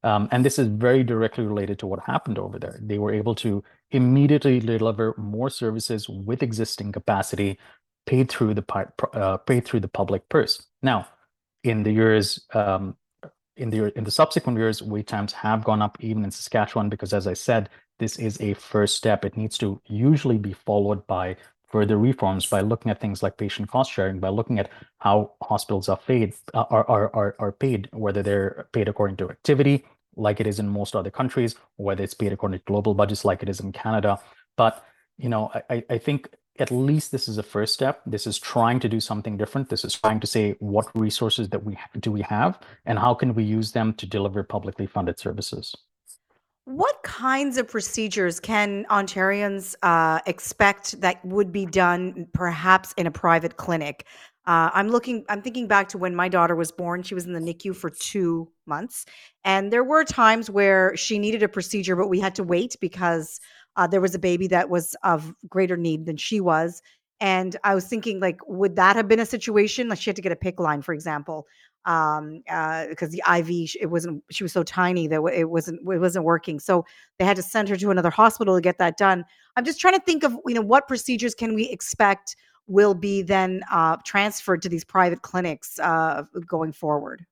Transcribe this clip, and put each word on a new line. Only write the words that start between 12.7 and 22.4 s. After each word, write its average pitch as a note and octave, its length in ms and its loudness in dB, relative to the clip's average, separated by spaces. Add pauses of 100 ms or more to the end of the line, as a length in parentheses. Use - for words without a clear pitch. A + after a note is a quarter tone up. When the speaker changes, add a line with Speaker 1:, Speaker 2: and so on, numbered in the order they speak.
Speaker 1:
in A#2 140 -6
the, G#2+ 260 0
in A2+ 60 -4
the G#2 80 -6
subsequent D#3 480 2
years, A2+ 240 0
wait G#2 240 -6
times G#2 260 -4
have A2 300 0
gone G#2+ 180 2
up G#2 200 -2
even A2 220 -2
in F#2+ 60 -4
Saskatchewan, G#2 580 -2
because G2+ 240 -6
as G2 140 0
I F#2 80 -2
said, A2 340 0 (300)
this A#2 220 -6
is G#2+ 200 -4
a G#2 140 -2
first - 440 0
step. G#2 280 0
It G2+ 100 -6
needs G#2+ 220 -6
to G2+ 300 -4
usually B2 500 4
be G2+ 160 -4
followed G#2 540 0
by F#2 280 -2 (320)
further G#2+ 300 2
reforms, G#2 480 2